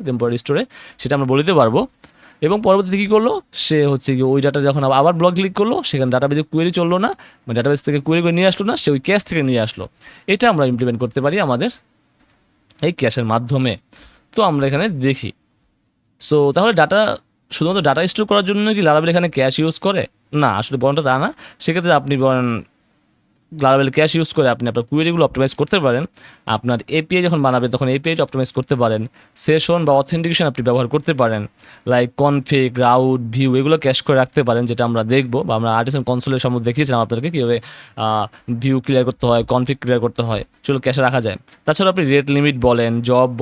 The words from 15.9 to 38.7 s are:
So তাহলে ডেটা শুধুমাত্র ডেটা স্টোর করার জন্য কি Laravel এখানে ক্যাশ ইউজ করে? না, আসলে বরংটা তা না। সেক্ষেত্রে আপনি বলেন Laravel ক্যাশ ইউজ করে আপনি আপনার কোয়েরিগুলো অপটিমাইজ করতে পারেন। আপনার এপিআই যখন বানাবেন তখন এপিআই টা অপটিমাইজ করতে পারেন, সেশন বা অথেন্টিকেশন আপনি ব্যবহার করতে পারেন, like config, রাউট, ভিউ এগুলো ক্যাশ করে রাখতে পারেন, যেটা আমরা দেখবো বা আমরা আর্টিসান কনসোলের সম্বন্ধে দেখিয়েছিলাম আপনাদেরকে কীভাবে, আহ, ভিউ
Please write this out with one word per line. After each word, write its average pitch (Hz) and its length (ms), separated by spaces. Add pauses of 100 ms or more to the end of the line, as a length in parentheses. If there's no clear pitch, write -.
So 151 80 (180)
তাহলে 208 260
ডেটা 190 200 (560)
শুধুমাত্র 180 320
ডেটা 139 120 (120)
স্টোর 214 180
করার 208 180
জন্য 208 280
কি 208 120
Laravel 156 240
এখানে 175 240
ক্যাশ 131 220
ইউজ 160 180 (100)
করে? 190 160 (300)
না, 147 180 (100)
আসলে - 220
বরংটা 143 260
তা 127 60 (100)
না। 220 40 (340)
সেক্ষেত্রে 170 380
আপনি 139 140 (120)
বলেন 127 220 (1160)
Laravel 135 320
ক্যাশ 151 200
ইউজ 165 200
করে 139 180
আপনি 120 180
আপনার 117 180
কোয়েরিগুলো 160 380
অপটিমাইজ 131 320
করতে 165 260
পারেন। 123 160 (540)
আপনার 120 220 (200)
এপিআই 180 280
যখন 165 200
বানাবেন 123 280
তখন 131 220
এপিআই 165 200
টা 165 100
অপটিমাইজ 131 320
করতে 127 240
পারেন, 110 200 (420)
সেশন 160 420
বা 143 140
অথেন্টিকেশন 165 500
আপনি 127 180
ব্যবহার 123 260
করতে 156 260
পারেন, 110 220 (480)
like 123 200 (120)
config, 139 480 (160)
রাউট, 127 340 (140)
ভিউ 135 160 (100)
এগুলো 151 240
ক্যাশ 131 220
করে 143 160
রাখতে - 260
পারেন, 120 220
যেটা 120 180
আমরা 113 140 (120)
দেখবো 131 240 (100)
বা 123 100
আমরা 113 200
আর্টিসান 131 320
কনসোলের 127 340
সম্বন্ধে 123 240
দেখিয়েছিলাম 127 360
আপনাদেরকে 120 300
কীভাবে, 120 260
আহ, 110 640 (360)
ভিউ 135 200